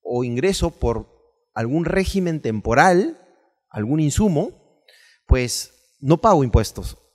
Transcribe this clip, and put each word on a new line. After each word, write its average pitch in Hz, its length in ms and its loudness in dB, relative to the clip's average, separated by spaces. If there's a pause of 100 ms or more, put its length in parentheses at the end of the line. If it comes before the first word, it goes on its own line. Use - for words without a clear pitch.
o 123 220 -4
ingreso 156 480 -2
por 117 360 -4 (460)
algún 131 320 -2
régimen 175 560 -2
temporal, 147 760 2 (520)
algún 123 320 -2
insumo, 180 840 -2 (420)
pues - 760 -4
no 147 180 4
pago 185 240 4
impuestos, 110 540 -2 (180)